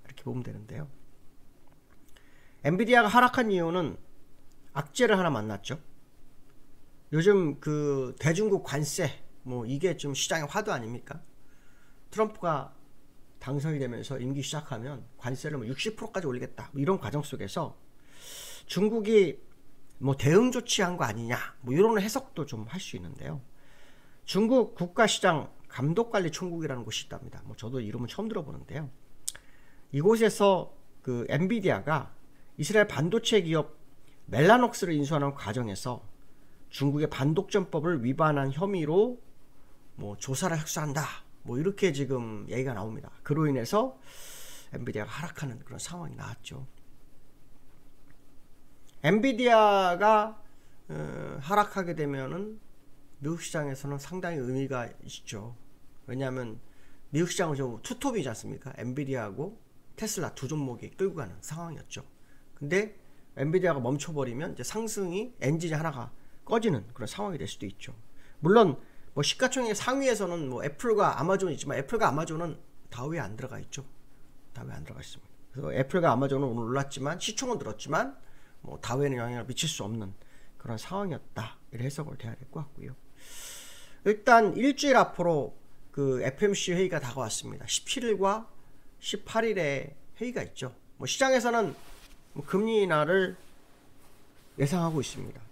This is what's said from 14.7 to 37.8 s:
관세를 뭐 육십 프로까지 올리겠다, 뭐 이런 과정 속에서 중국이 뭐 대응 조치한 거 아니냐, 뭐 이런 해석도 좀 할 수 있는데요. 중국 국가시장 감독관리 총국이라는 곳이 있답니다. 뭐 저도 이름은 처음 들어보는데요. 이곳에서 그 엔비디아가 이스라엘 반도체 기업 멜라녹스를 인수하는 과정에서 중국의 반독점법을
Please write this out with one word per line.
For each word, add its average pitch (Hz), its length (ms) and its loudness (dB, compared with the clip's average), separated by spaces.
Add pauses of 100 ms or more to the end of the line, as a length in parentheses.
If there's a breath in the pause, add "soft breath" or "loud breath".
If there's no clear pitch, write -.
관세를 135 420 -4
뭐 110 80 -6
육십 170 280 -4
프로까지 190 320 -4
올리겠다, 123 460 -6
뭐 135 80 -2
이런 190 180 4
과정 131 220 -2
속에서 104 560 -6 (880 loud breath)
중국이 208 760 6 (600)
뭐 135 180 4
대응 196 340 8
조치한 202 460 2
거 156 80 0
아니냐, 117 320 -2 (240)
뭐 120 120 -2
이런 214 260 8
해석도 202 460 -2
좀 107 220 -8
할 180 140 -8
수 - 160 -8
있는데요. 82 440 -8 (840 soft breath)
중국 220 500 4
국가시장 175 760 4 (200)
감독관리 170 640 2
총국이라는 160 520 -4
곳이 110 220 -6
있답니다. - 400 -12
뭐 101 100 -12
저도 123 240 -6
이름은 113 300 -4
처음 208 180 -4
들어보는데요. 156 600 -6 (1040 loud breath)
이곳에서 202 840 6 (260)
그 120 280 -2
엔비디아가 156 840 2 (440 soft breath)
이스라엘 208 300 6
반도체 208 540 4
기업 160 360 0 (480 soft breath)
멜라녹스를 190 680 6
인수하는 143 400 2
과정에서 117 720 -4 (640 soft breath)
중국의 143 400 2
반독점법을 160 960 2